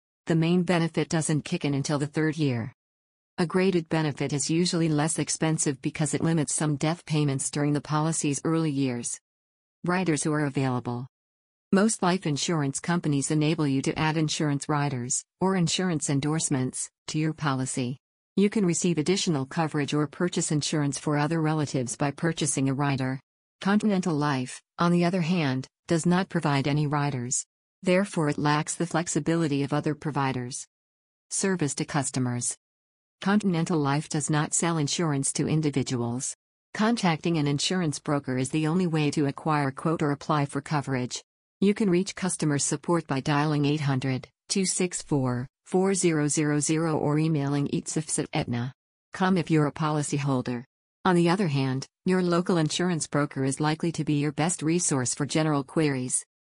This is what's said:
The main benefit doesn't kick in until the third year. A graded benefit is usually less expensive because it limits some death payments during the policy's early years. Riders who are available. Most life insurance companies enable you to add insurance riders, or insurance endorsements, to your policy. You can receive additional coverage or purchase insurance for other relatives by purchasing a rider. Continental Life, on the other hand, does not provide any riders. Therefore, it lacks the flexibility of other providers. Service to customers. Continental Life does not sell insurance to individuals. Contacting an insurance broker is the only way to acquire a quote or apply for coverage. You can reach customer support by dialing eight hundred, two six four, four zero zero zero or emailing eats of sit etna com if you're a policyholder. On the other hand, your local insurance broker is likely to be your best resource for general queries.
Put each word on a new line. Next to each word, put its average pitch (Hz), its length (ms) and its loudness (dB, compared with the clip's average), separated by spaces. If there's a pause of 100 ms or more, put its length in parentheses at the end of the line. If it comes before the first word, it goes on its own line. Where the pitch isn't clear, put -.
(260)
The 170 100 2
main 170 280 4
benefit 165 460 0
doesn't 156 360 0
kick - 180 -4
in 143 100 0
until 139 260 0
the 147 80 -2
third 156 300 -2
year. 123 360 -2 (640)
A 180 80 2
graded 185 420 2
benefit 151 460 0
is 139 160 -2
usually 165 400 2
less 151 300 0
expensive 156 640 0
because 151 320 -2
it - 80 0
limits 165 320 0
some 151 220 0
death 160 300 -2
payments 147 440 0
during 147 240 0
the 143 80 0
policy's 151 640 0
early 160 280 2
years. 131 480 -2 (640)
Riders 175 380 0
who 156 100 0
are 151 120 0
available. 127 640 -2 (640)
Most 202 320 2
life 180 240 2
insurance 143 520 0
companies 156 520 0
enable 151 360 2
you 135 160 0
to - 140 -2
add 156 200 0
insurance 147 500 0
riders, 139 560 -2 (160)
or 190 160 2
insurance 175 540 0
endorsements, 143 800 -2 (180)
to - 100 -4
your 156 160 0
policy. 131 640 -2 (380)
You 202 140 4
can 208 160 0
receive 170 320 2
additional 160 480 0
coverage 147 480 -2
or 147 140 2
purchase 175 440 -2
insurance 143 480 -2
for 147 180 0
other 160 240 0
relatives 151 540 -2
by 143 160 -2
purchasing 147 580 -2
a 135 40 0
rider. 131 460 -2 (420)
Continental 196 520 2
Life, 143 480 -2 (160)
on 175 160 2
the 175 100 4
other 175 160 2
hand, 147 480 0 (200)
does 165 180 0
not 180 240 2
provide 143 360 0
any 147 220 0
riders. 139 580 -2 (380)
Therefore, 180 460 2
it 147 80 0
lacks 147 380 0
the 170 120 -2
flexibility 160 760 0
of 139 100 -2
other 147 220 0
providers. 131 720 -4 (640)
Service 175 460 0
to 156 100 -4
customers. 123 720 -2 (640)
Continental 185 560 2
Life 143 300 0
does 151 220 -4
not 156 240 0
sell 170 240 0
insurance 143 560 -2
to - 140 -2
individuals. 131 880 -2 (380)
Contacting 180 640 0
an 147 100 2
insurance 151 520 0
broker 143 380 -2
is 127 120 -2
the 156 180 0
only 175 200 2
way 151 240 2
to 151 140 2
acquire 147 440 0
a 131 40 -6
quote 165 280 -2
or 147 100 2
apply 143 340 0
for 139 160 -4
coverage. 135 600 -4 (380)
You 202 140 4
can 208 160 0
reach 175 260 0
customer 156 440 0
support 165 480 -2
by 135 120 -2
dialing 147 460 2
eight 147 160 2
hundred, 131 480 -2 (180)
two 190 180 0
six 180 360 -2
four, 127 460 -2 (180)
four 190 280 2
zero 160 340 2
zero 147 320 2
zero 156 380 0
or 147 200 2
emailing 143 500 2
eats - 300 -4
of 156 120 -4
sit - 220 -2
etna 123 420 -2 (400)
com 190 240 2
if 165 140 0
you're 151 160 4
a 135 40 -2
policyholder. 139 920 -2 (420)
On 185 100 4
the 170 140 6
other 185 180 2
hand, 135 400 0 (180)
your 185 160 2
local 175 360 2
insurance 165 500 0
broker 143 360 -2
is 135 160 -2
likely 156 340 0
to 156 100 -2
be 147 120 2
your 147 180 0
best 160 280 0
resource 151 540 0
for 147 100 -2
general 151 380 0
queries. 135 640 -2 (200)